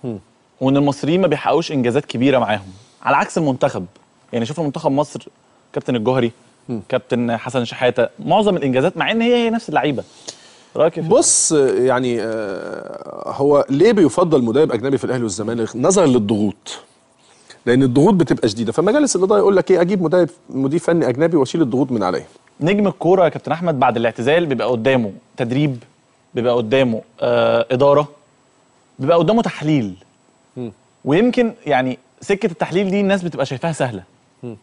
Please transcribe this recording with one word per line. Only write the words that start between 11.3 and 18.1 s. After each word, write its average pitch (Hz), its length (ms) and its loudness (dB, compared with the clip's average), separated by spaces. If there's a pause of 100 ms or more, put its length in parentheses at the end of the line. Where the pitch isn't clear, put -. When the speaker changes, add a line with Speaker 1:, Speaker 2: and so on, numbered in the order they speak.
Speaker 1:
يعني، 123 680 2
آه، 98 1120 -8
هو 143 340 4
ليه 160 220 4
بيفضل 165 520 4
مدرب 135 280 2
أجنبي 131 260 -2
في 120 60 -4
الأهلي 123 200 -2
والزمالك؟ 110 520 -4
نظرا 175 300 2
للضغوط، 107 720 0 (840)
لأن 127 180 4
الضغوط 139 300 4